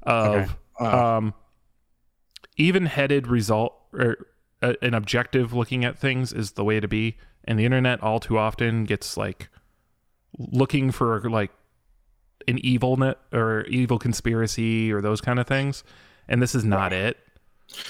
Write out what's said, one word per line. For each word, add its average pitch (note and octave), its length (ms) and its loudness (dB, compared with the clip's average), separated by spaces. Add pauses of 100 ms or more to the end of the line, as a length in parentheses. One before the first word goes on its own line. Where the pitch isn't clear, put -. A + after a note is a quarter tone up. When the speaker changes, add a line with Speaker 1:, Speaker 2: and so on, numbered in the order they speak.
Speaker 1:
Of, A2 340 2
Speaker 2:
Okay. G2 160 0 (280)
Uh. A#2 380 2
Speaker 1:
um, G#2+ 160 -2 (1200)
even-headed D3 720 2
result, A2+ 480 0 (180)
or A#2+ 240 0 (440)
a, B2 200 2
an B2 120 0
objective A#2+ 600 0
looking B2 320 0
at A#2+ 120 -4
things B2+ 360 -2
is G#2+ 200 -6
the A2 100 -4
way G#2+ 160 2
to G#2 80 -2
be. A2 300 -2 (280)
And A2+ 120 0
the A2 80 4
internet B2+ 380 2
all A2 160 0
too A2 180 -2
often A2+ 460 0
gets, - 340 -4
like, G#2 320 -6 (880)
looking C3 540 0
for, A2+ 380 0
like, G#2+ 220 -2 (960)
an B2 120 0
evil B2+ 380 2
net C3 200 0 (160)
or A2 320 0
evil B2 340 0
conspiracy A2+ 920 0
or G#2 100 -2
those G#2 200 -2
kind B2 180 0
of A#2+ 80 -2
things. C3+ 360 -2 (440)
And A#2+ 140 2
this B2 140 0
is A2+ 80 0
not G2 300 2
it. G2 240 -2 (720)